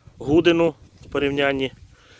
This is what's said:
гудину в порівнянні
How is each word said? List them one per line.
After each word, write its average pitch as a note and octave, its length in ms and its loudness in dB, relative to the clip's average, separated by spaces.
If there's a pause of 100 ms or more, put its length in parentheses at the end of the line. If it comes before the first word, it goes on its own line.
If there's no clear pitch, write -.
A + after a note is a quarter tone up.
(180)
гудину E3 580 2 (260)
в - 100 -20
порівнянні C#3 640 -2 (460)